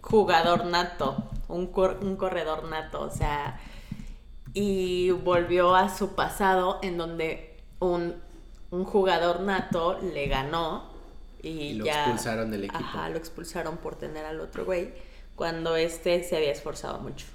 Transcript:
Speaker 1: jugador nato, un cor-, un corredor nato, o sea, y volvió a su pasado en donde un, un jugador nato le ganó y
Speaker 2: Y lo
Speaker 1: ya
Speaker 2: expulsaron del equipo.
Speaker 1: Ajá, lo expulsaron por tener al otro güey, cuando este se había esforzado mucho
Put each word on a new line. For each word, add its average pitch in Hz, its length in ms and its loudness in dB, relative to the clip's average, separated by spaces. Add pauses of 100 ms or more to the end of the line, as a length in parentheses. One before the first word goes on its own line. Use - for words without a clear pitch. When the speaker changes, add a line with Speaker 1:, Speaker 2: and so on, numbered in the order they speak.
Speaker 1:
jugador 175 640 6
nato, 175 600 0 (200)
un 180 180 -2
cor-, 185 360 4
un 190 140 -2
corredor 175 520 -2
nato, 156 320 -6
o 143 100 -4
sea, 147 500 -2 (960)
y 185 560 2
volvió 175 640 6
a 196 200 6
su 196 200 -2
pasado 185 680 4
en 175 160 -2
donde 165 580 -4 (240)
un, 175 340 2 (560)
un 180 140 -2
jugador 175 560 4
nato 185 600 0
le 147 260 -2
ganó 160 640 -2 (520)
y - 60 -8
Speaker 2:
Y 151 260 -6
lo 107 120 -4
Speaker 1:
ya 151 180 2
Speaker 2:
expulsaron 113 460 0
del 101 140 -2
equipo. 101 140 -6
Speaker 1:
Ajá, 160 300 -6
lo 160 100 -4
expulsaron 160 600 -8
por 160 180 -8
tener 156 300 -8
al 160 140 -8
otro 160 240 -8
güey, 185 260 -2 (440)
cuando 165 420 -2
este 170 460 2
se 175 140 -2
había 151 160 2
esforzado - 480 -6
mucho 131 340 -10